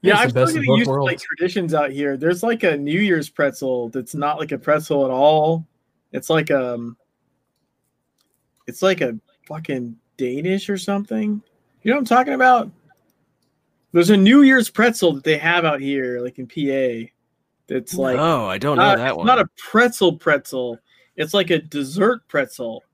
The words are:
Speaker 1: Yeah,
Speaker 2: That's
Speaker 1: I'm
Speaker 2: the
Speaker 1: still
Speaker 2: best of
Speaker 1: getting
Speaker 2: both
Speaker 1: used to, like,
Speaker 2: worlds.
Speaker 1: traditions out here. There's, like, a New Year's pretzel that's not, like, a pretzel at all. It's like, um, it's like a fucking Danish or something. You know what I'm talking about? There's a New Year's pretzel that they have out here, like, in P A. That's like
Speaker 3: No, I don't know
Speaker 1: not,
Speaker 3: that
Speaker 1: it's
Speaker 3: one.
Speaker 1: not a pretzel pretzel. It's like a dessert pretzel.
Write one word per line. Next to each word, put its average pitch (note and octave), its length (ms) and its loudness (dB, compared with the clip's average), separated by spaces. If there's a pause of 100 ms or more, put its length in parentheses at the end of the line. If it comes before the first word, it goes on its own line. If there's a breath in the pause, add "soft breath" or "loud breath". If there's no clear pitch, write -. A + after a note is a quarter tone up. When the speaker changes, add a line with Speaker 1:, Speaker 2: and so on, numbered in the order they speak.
Speaker 1:
Yeah, F#3+ 120 6
Speaker 2:
That's G#3+ 60 4
Speaker 1:
I'm B3+ 60 2
Speaker 2:
the - 20 0
Speaker 1:
still B2+ 160 2
Speaker 2:
best - 40 0
of - 60 -2
Speaker 1:
getting - 120 -2
Speaker 2:
both - 100 4
Speaker 1:
used A#3 100 2
to, C3+ 60 -2
like, C#3 60 -2 (100)
Speaker 2:
worlds. - 140 -6
Speaker 1:
traditions F3+ 500 -4
out D3 180 0
here. C#3 260 -4
There's, F3 260 0
like, A3+ 200 -2
a D#3+ 140 2
New D3 220 -2
Year's F3 300 0
pretzel C3 600 -4
that's B2+ 260 -10
not, D3+ 240 -4
like, D#3 120 -6
a C#3 60 -6
pretzel D3+ 480 0
at C3 60 -2
all. D#3 540 2 (460)
It's - 180 -10
like, D#3 200 0
um, B2 460 -4 (1700)
it's A#2+ 140 -10
like F#3 200 2
a A#2+ 160 -2 (300)
fucking C3+ 480 -8 (220)
Danish D3+ 520 -4
or G3 80 -2
something. G#3 640 -4 (420)
You - 80 -2
know C4+ 60 2
what - 20 -2
I'm B3+ 60 -2
talking C4 280 2
about? B3+ 380 4 (1200)
There's E3+ 180 4
a G#3 80 8
New A3+ 240 8
Year's C4 300 6
pretzel A3 420 2
that C3+ 100 -8
they D3+ 140 2
have E3 280 0
out D3 160 0
here, C3 380 -4
like, B2+ 200 -10
in B2+ 80 -12
P C#3 240 -4
A. A#2+ 400 -2 (560)
That's - 260 -8
like C3 240 -2
Speaker 3:
No, C#3+ 300 0
I F#2+ 100 -4
don't C#3+ 200 -2
know - 60 4
Speaker 1:
not, G3 140 4
Speaker 3:
that B2 120 -4
Speaker 1:
it's G2 80 -4
Speaker 3:
one. C3 100 -2
Speaker 1:
not B3+ 120 4
a F#3+ 80 0 (100)
pretzel A3 600 0
pretzel. C3 640 -4 (360)
It's D#3 200 -6
like F#3 160 0
a E3 80 2
dessert D#3+ 680 -4
pretzel. B2+ 560 -6 (100)